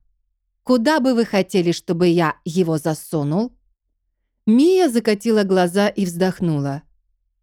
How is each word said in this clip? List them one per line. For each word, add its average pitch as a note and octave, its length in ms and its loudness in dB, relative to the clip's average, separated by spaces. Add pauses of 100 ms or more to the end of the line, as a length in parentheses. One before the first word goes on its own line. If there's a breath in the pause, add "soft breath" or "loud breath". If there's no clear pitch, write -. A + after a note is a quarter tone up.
(640)
Куда B3+ 380 2
бы B3+ 140 2
вы A#3 100 2
хотели, F#3+ 480 0
чтобы F3 360 -2
я E3+ 360 0
его E3 340 0
засунул?» D#3+ 800 -4 (880)
Мия D#4+ 420 4
закатила A3 540 0
глаза F#3+ 460 2
и G3+ 160 -4
вздохнула. E3 760 -4 (600)